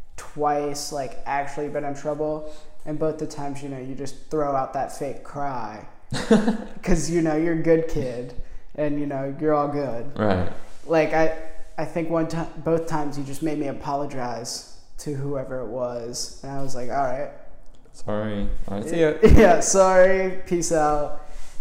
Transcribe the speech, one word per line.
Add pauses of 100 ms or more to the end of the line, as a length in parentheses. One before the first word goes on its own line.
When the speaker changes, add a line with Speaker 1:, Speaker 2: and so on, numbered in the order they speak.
(160)
Speaker 1:
twice,
like,
actually
been
in
trouble. (320)
And
both
the
times,
you
know,
you
just
throw
out
that
fake
cry. (240)
Speaker 2:
<laughs>
Speaker 1:
'Cause,
you
know,
you're
a
good
kid, (400)
and,
you
know,
you're
all
good.
Speaker 2:
Right. (340)
Speaker 1:
Like,
I, (440)
I
think
one
ti-, (200)
both
times
you
just
made
me
apologize (220)
to
whoever
it
was.
And
I
was
like,
"All
right." (640)
Speaker 2:
Sorry. (200)
All
right,
see
ya.
Speaker 1:
<laughs>
Yeah,
sorry.
Peace
out. (400)